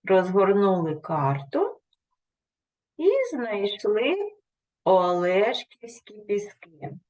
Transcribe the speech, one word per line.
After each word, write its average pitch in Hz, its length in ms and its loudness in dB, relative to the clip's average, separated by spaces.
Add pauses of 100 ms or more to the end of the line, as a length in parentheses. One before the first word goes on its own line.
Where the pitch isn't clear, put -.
розгорнули 185 920 2
карту 156 840 -2 (1160)
і 349 140 2 (200)
знайшли 233 1000 -2 (520)
Олешківські 185 1400 0
піски. 175 720 -8 (200)